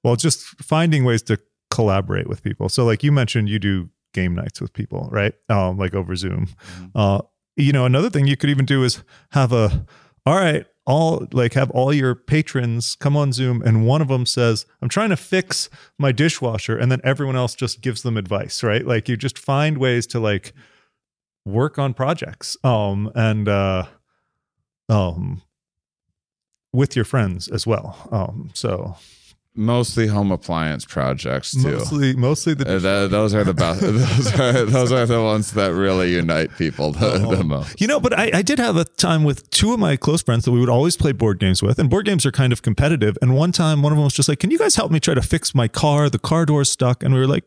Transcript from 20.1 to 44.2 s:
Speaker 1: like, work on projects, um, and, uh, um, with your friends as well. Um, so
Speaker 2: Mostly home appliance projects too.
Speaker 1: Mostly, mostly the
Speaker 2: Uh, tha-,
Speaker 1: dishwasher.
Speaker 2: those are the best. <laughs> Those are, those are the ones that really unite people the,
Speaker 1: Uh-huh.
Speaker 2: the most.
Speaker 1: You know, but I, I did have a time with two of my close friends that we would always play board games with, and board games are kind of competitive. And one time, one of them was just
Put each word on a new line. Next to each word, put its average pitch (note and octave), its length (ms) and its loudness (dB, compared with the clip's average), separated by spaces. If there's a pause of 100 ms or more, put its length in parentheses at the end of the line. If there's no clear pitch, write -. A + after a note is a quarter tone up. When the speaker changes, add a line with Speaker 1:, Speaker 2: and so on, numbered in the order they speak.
Speaker 1:
like, G#2 320 -2 (920)
work A#2+ 340 -2
on C#3 140 -2
projects, - 720 -6
um, G#2 500 0
and, G#2+ 320 2
uh, G2 380 0 (1040)
um, F#2 520 -2 (1300)
with C3+ 240 0
your A#2 100 2
friends F#2+ 420 -2
as - 200 -6
well. - 280 -4 (160)
Um, G2+ 420 -6
so F#2+ 420 -6 (600)
Speaker 2:
Mostly A2+ 520 0
home G2+ 240 0
appliance D#2+ 520 -4
projects C2 680 -4
too. C3+ 260 0
Speaker 1:
Mostly, C#3 380 -2
mostly D3 400 0
the C#3 80 -4
Speaker 2:
Uh, F#2+ 160 -2
tha-, - 0 -
Speaker 1:
dishwasher. G2 300 0
Speaker 2:
those G#2 260 2
are G#2+ 80 2
the F#2 100 2
best. E2+ 280 0
<laughs> - 0 -
Those A#2 580 2
are, B2 260 2
those B2 260 2
are B2 140 2
the A#2 160 2
ones G#2+ 300 0
that G#2 240 0
really F#2 400 2
unite E2 420 0
people D2+ 340 -2
the, D2 220 -2
Speaker 1:
Uh-huh. G#2 220 0
Speaker 2:
the G#2 80 0
most. D2 360 -4
Speaker 1:
You G3+ 60 0
know, C#4 140 0
but A#3 180 0
I, A3 160 0
I E3+ 80 2
did C4+ 160 2
have A#3 200 0
a E3+ 80 2
time D#3+ 380 0
with C#3+ 280 0
two G#3+ 200 2
of A#3+ 80 0
my D#3 160 2
close D3 280 0
friends A#2 220 0
that B2 60 2
we A#2+ 80 4
would B2 100 2
always C3 280 2
play C#3+ 140 0
board G#2+ 260 0
games F#2 240 2
with, G#2 160 2
and D3+ 100 2
board G3 200 0
games G3 180 0
are C#3 60 2
kind C3 200 2
of A#2 120 -2
competitive. A#2 580 2
And B2+ 140 4
one D#3+ 160 2
time, D#3 320 2
one D3 80 2
of D3+ 60 4
them D3+ 80 4
was C#3 100 0
just - 120 2